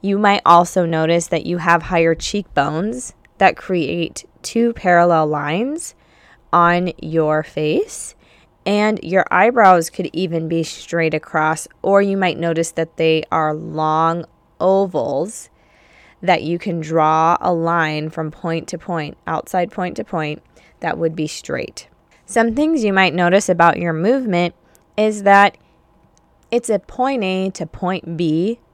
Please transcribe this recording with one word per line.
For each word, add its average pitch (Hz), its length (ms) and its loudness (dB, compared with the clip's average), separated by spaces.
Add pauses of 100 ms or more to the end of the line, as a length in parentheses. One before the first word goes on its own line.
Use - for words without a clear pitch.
You 196 180 -2
might 208 280 2
also 175 380 6
notice 165 440 0
that - 180 -2
you 175 120 -4
have 170 260 2
higher 165 300 2
cheekbones 185 1000 -4 (240)
that 190 180 4
create 170 680 -4 (180)
two 233 300 0
parallel 175 540 4
lines 165 720 -4 (560)
on 175 480 4
your 156 420 0
face. - 720 -4 (500)
And 208 380 0
your 180 300 0
eyebrows 190 580 6
could - 220 -6
even 165 340 -4
be 165 160 -2
straight 160 520 -4
across, 156 520 -2 (160)
or 196 180 4
you 196 160 0
might 185 220 -2
notice 165 340 -2
that 165 240 -6
they 160 360 2
are 156 220 0
long 160 680 -2 (360)
ovals 185 920 -2 (720)
that 175 240 0
you 165 160 -2
can 170 200 -4
draw 160 600 2
a 180 120 -2
line 160 560 -2
from 156 220 -8
point 165 380 -6
to 170 100 -10
point, 165 380 -8 (100)
outside 170 460 -4
point 180 240 -6
to 214 80 -8
point, 156 360 -6 (380)
that - 180 -4
would 165 200 -2
be 151 100 -4
straight. - 640 -10 (360)
Some 226 300 0
things 302 300 0
you 202 80 0
might 185 220 2
notice 180 340 2
about 170 320 4
your 170 120 -2
movement 185 640 0 (420)
is 214 280 0
that 196 340 6 (960)
it's 240 180 -2
a 208 80 0
point 254 460 -4
A 190 260 -2
to 175 160 -10
point 175 500 -6
B 175 440 -2 (140)